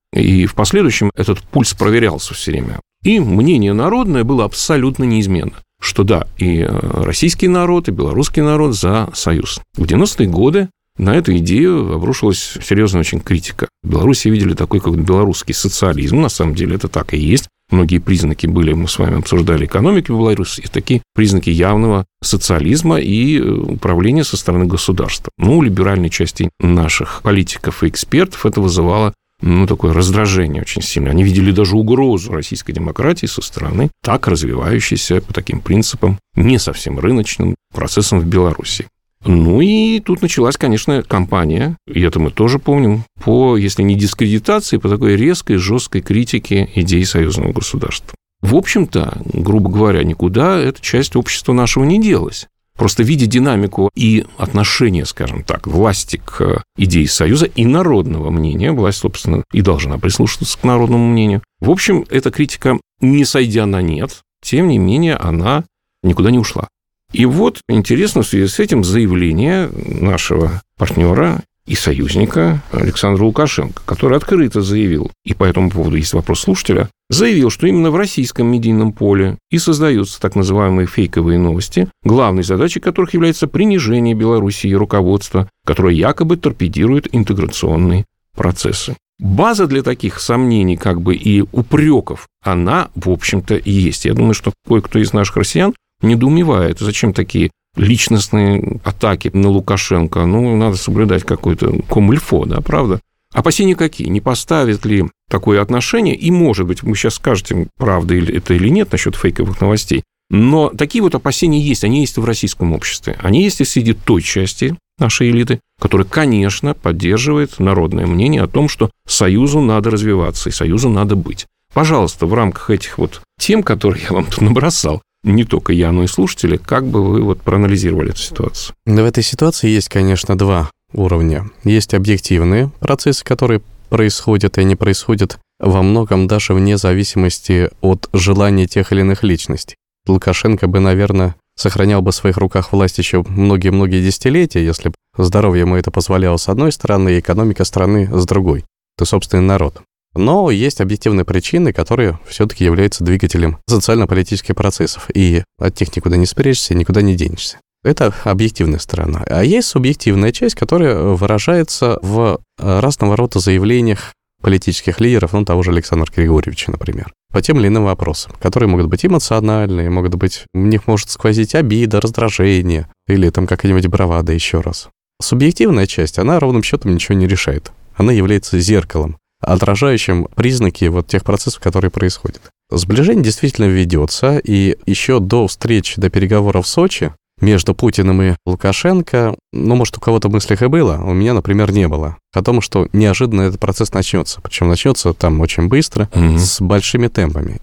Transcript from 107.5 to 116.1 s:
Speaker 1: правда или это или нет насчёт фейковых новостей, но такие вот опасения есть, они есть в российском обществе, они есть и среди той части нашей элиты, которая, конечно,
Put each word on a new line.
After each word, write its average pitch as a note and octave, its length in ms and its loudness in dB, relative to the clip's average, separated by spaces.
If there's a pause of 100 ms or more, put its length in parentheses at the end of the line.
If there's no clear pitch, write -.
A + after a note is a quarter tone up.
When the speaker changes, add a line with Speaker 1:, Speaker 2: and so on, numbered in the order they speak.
Speaker 1:
правда F#2 380 0
или F2 200 0
это - 200 0
или F2+ 140 2
нет G3 220 0
насчёт - 240 -2
фейковых F2+ 460 -2
новостей, G#2 420 0 (280)
но C3+ 400 4
такие D#3 320 -2
вот F#3 120 2
опасения D3 460 0
есть, C#3+ 240 -2
они B2 160 2
есть C#3 160 -2
в A2+ 80 -2
российском G2 480 -2
обществе, - 480 -6
они G#2 220 2
есть G3+ 180 0
и C#3+ 40 2
среди A#2 280 0
той F#2+ 300 0
части A2 540 -4 (220)
нашей A#2+ 320 0
элиты, A#2+ 300 0 (200)
которая, G2 260 0
конечно, B2+ 680 0